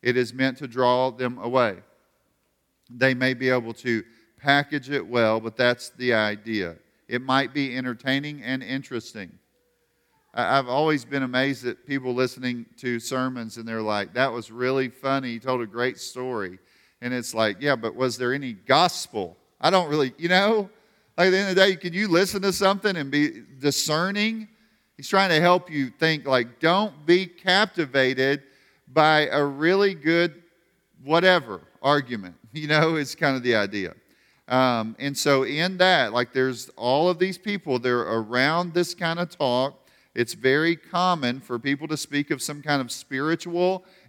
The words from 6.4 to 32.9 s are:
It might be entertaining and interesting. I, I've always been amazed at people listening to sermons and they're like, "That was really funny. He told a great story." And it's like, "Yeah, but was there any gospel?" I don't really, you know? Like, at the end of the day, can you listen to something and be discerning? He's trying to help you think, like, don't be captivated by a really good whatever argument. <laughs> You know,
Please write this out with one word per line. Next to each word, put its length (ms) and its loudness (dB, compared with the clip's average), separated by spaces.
It 140 -4
might 320 0
be 220 -4
entertaining 640 -6
and 200 -6
interesting. 760 -10
I, 240 0
I've 100 -2
always 360 0
been 180 -4
amazed 440 -2
at 200 -8
people 280 -4
listening 520 -4
to 220 -6
sermons 560 -6
and 100 -12
they're 160 -6
like, 320 -2
"That 180 0
was 180 -8
really 380 -2
funny. 420 -4
He 100 -8
told 220 -2
a 40 -6
great 320 -4
story." 600 -8
And 140 -6
it's 200 -6
like, 260 0
"Yeah, 160 0
but 180 -6
was 240 -2
there 140 -2
any 200 -6
gospel?" 880 -2
I 100 4
don't 180 2
really, 300 0
you 100 -4
know? 420 2
Like, 120 4
at 20 4
the 80 2
end 120 -2
of 40 -2
the 80 4
day, 140 4
can 160 -8
you 160 -2
listen 340 2
to 100 2
something 440 2
and 140 -6
be 320 0
discerning? 920 -2
He's 120 -16
trying 220 4
to 100 6
help 300 4
you 180 -2
think, 380 0
like, 320 2
don't 480 0
be 200 4
captivated 1160 0
by 420 4
a 160 0
really 500 2
good 480 0
whatever 600 2
argument. 600 0
<laughs> 80 -20
You 160 -10
know, 280 4